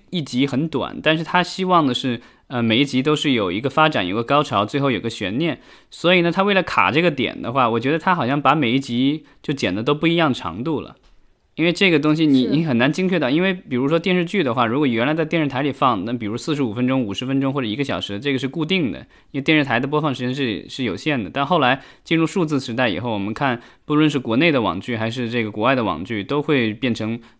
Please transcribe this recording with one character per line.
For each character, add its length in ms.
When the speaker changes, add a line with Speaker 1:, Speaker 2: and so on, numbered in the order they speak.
Speaker 1:
一 120
集 260
很 200
短， 360
但 140
是 60
它 200
希 220
望 200
的 80
是， 280
呃， 160
每 160
一 60
集 160
都 140
是 160
有 200
一 80
个 100
发 200
展， 180
有 80
个 80
高 180
潮， 240
最 140
后 100
有 100
个 100
悬 280
念。 220
所 220
以 80
呢， 100
它 120
为 100
了 100
卡 260
这 120
个 100
点 300
的 100
话， 180
我 100
觉 120
得 80
它 160
好 100
像 160
把 140
每 160
一 80
集 460
就 100
剪 220
得 80
都 100
不 140
一 80
样 180
长 300
度 160
了。 160
因 100
为 80
这 160
个 100
东 160
西 120
你， 160
Speaker 2:
是。 80
Speaker 1:
你 140
很 120
难 160
精 160
确 80
到， 140
因 100
为 100
比 240
如 120
说 100
电 180
视 80
剧 200
的 100
话， 140
如 100
果 80
原 220
来 80
在 100
电 160
视 80
台 140
里 80
放， 340
那 80
比 140
如 100
四 160
十 80
五 100
分 160
钟、 160
五 80
十 140
分 160
钟 100
或 80
者 60
一 100
个 80
小 160
时， 200
这 120
个 60
是 100
固 160
定 280
的， 80
因 80
为 20
电 160
视 80
台 140
的 80
播 120
放 140
时 60
间 160
是， 340
是 140
有 120
限 280
的。 100
但 100
后 140
来 240
进 120
入 120
数 180
字 140
时 160
代 120
以 120
后， 120
我 60
们 160
看 260
不 100
论 120
是 120
国 180
内 140
的 100
网 180
剧 160
还 140
是 220
这 120
个 60
国 140
外 100
的 100
网 220
剧， 180
都 200
会 320
变 180
成 260